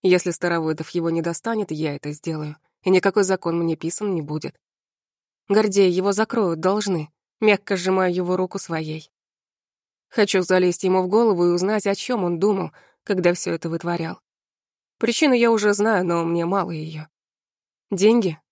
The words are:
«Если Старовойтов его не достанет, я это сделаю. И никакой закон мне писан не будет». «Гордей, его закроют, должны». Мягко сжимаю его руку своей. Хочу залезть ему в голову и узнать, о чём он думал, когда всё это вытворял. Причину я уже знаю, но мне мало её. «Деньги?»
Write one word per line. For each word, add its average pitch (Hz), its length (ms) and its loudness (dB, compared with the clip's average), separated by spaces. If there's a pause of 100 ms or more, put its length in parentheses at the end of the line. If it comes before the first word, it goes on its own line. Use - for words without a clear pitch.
«Если 180 220 2
Старовойтов 160 640 -4
его 170 180 -2
не 165 140 -2
достанет, 208 480 -4
я 151 240 -4
это 147 160 -10
сделаю. 151 460 -8 (260)
И 185 80 2
никакой 190 320 4
закон 180 340 -2
мне 165 180 0
писан 185 380 -6
не 165 80 -4
будет». 151 340 -8 (920)
«Гордей, 196 400 4
его 185 220 0
закроют, 202 480 0
должны». 185 500 -2 (320)
Мягко 208 340 2
сжимаю 185 380 0
его 180 240 -2
руку 185 220 -4
своей. 156 520 -8 (960)
Хочу 208 340 2
залезть 185 400 2
ему 185 180 4
в 180 60 -2
голову 196 400 4
и - 20 4
узнать, 190 380 0
о 196 80 0
чём 220 280 -4
он 175 140 -2
думал, 190 340 0 (320)
когда 175 300 2
всё 175 200 -6
это 165 140 -8
вытворял. 170 520 -6 (800)
Причину 254 340 2
я 233 180 4
уже 208 220 2
знаю, 202 320 2
но 170 180 0
мне 170 220 0
мало 180 240 -2
её. 156 380 -10 (800)
«Деньги?» 196 500 2 (120)